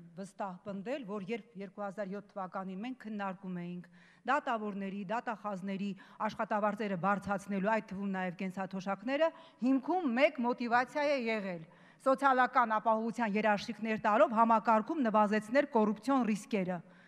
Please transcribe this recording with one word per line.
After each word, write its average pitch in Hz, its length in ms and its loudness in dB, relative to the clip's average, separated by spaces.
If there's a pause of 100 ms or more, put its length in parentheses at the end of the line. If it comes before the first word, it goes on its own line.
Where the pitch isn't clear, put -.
(120)
վստահ 185 440 -10 (100)
պնդել, 214 420 -8
որ 208 220 -8
երբ 226 320 -10
երկու 202 240 -12
հազար 196 260 -8
յոթ 202 160 -10
թվականին 190 560 -8
մենք 254 160 -10
քննարկում 196 640 -8
էինք 175 240 -10 (420)
դատավորների, 202 720 -2 (120)
դատախազների 202 760 -4 (380)
աշխատավարձերը 208 800 -2
բարձրացնելու, 196 680 0
այդ 214 160 0
թվում 196 240 -6
նաև 185 300 -4
կենսաթոշակները, 196 880 -2 (320)
հիմքում 269 580 2
մեկ 285 240 4
մոտիվացիա 247 640 0
է 285 80 2 (140)
եղել՝ 190 340 -4 (400)
սոցիալական 254 720 4
ապահովության 220 640 0
երաշխիքներ 214 640 0
տալով 226 320 6
համակարգում 226 720 4
նվազեցնել 214 640 2
կոռուպցիոն 233 560 2
ռիսկերը։ 185 500 -2 (300)